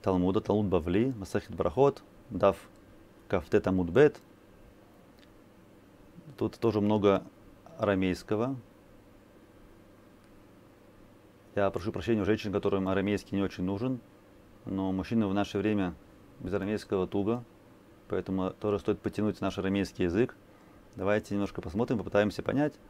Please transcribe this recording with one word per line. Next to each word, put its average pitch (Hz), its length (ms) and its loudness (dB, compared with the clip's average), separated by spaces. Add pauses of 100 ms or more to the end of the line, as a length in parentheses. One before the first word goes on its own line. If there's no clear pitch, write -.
Талмуда, 95 400 2
Талмуд 104 240 2
Бавли, 92 520 2
Масахет - 380 -6
Брахот, 139 480 2 (260)
Дав 95 280 2 (720)
Кафтет 101 380 2
Амуд 92 220 2
Бет. 139 300 4 (2250)
Тут - 220 -4
тоже 107 220 2
много 101 420 4 (540)
арамейского. 104 800 0 (3000)
Я 98 140 4
прошу 95 220 -4
прощения 107 300 0
у 92 40 0
женщин, 107 260 0
которым 95 380 0
арамейский 98 480 -2
не 98 60 0
очень 90 200 -4
нужен, 110 360 -4 (640)
но 95 260 -2
мужчины 98 360 0
в 95 60 -2
наше 101 240 -2
время 98 360 0 (460)
без 92 140 -8
арамейского 98 540 -2
туго, 107 360 -2 (640)
поэтому 92 420 -2
тоже 101 280 -2
стоит 101 200 -2
потянуть 107 400 -2
наш 95 180 -4
арамейский 95 480 -2
язык. 98 300 0 (600)
Давайте 104 380 0
немножко 101 280 -2
посмотрим, 110 360 -2
попытаемся 101 460 0
понять. 147 300 0 (160)